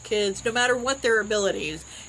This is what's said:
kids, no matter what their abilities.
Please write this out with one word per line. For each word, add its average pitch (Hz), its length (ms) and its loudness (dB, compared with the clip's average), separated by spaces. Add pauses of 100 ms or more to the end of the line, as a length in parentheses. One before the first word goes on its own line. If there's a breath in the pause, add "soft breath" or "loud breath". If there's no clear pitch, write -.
kids, 202 400 0
no 233 80 0
matter 247 240 2
what 262 260 -2
their 226 200 4
abilities. 190 640 -2 (240 loud breath)